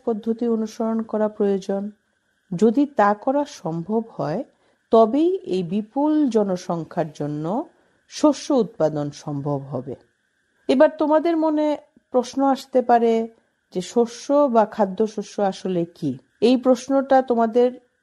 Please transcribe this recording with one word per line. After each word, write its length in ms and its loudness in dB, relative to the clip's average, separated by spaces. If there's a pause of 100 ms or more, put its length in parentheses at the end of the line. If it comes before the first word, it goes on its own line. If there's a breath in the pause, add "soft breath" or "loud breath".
পদ্ধতি 420 -4
অনুসরণ 540 -2
করা 260 -2
প্রয়োজন। 640 -2 (640)
যদি 300 4
তা 280 2
করা 340 -2
সম্ভব 640 -6
হয়, 340 -6 (480)
তবেই 460 4
এই 260 -4
বিপুল 680 0
জনসংখ্যার 800 -2
জন্য 540 -6 (440)
শস্য 440 0
উৎপাদন 580 -2
সম্ভব 480 -6
হবে। 360 -10 (720)
এবার 300 6
তোমাদের 400 2
মনে 400 0 (340)
প্রশ্ন 320 -2
আসতে 380 0
পারে 460 2 (460)
যে 80 -4
শস্য 520 -2
বা 320 4
খাদ্যশস্য 760 -4
আসলে 440 -2
কি? 320 -6 (240)
এই 160 4
প্রশ্নটা 640 2
তোমাদের 680 0 (140)